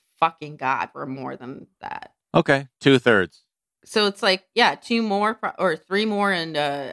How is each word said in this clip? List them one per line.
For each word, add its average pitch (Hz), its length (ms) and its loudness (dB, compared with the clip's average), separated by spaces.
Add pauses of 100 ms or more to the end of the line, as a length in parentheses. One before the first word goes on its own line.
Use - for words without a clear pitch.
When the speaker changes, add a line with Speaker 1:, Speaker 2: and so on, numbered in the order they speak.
(200)
Speaker 1:
fucking 151 380 -4
God 131 360 -2
we're 139 120 -10
more 131 320 -10
than 127 300 -16 (120)
that. - 340 -14 (220)
Speaker 2:
Okay, 139 320 2 (140)
two-thirds. 120 640 4 (400)
Speaker 1:
So 208 220 0
it's 196 140 -6
like, 190 320 0
yeah, 214 220 2
two 233 260 -2
more 208 340 -2
pro-, - 220 -8
or 180 200 0
three 202 280 -2
more 202 280 0
and, 160 240 -4
uh, 143 360 -4